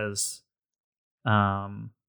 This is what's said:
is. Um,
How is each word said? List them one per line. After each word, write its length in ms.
is. 300
Um, 680